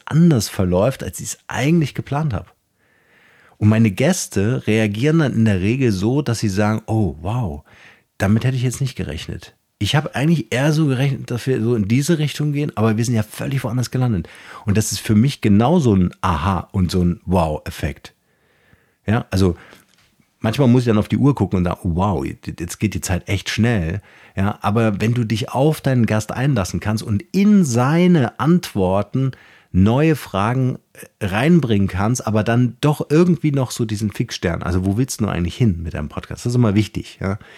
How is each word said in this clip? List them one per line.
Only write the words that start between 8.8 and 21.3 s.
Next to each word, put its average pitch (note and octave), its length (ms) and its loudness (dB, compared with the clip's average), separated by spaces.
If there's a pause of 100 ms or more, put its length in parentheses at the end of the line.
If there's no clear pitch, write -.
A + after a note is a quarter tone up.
nicht C3+ 140 -4
gerechnet. - 600 -10 (240)
Ich G#2 160 0
habe D3+ 200 -2
eigentlich D3+ 380 0
eher C#3 180 2
so D#3 160 2
gerechnet, C3 440 -2
dass A#2+ 160 -6
wir B2+ 140 0
so A#2 140 0
in G#2 120 0
diese C#3+ 320 2
Richtung D3 340 -2
gehen, D3 220 -4
aber G#2+ 220 2
wir A#2 60 0
sind A#2+ 120 0
ja A2 80 2
völlig - 400 -6
woanders A#2+ 260 -4
gelandet. A#2+ 400 -2 (360)
Und G2 120 0
das G#2+ 140 0
ist G2+ 80 -6
für - 160 0
mich B2 260 2
genauso A#2+ 540 4
ein F2+ 160 2 (100)
Aha F2 500 -2
und F2+ 200 0
so F#2 120 2
ein F2 220 0
Wow-Effekt. D#2+ 880 -4 (920)
Ja, A#2 260 -2
also F#2+ 260 2 (840)
manchmal A#2+ 280 0
muss B2 160 4
ich A#2 40 -2
dann G#2+ 100 4
auf G#2 120 0
die A2 80 0
Uhr C3+ 180 2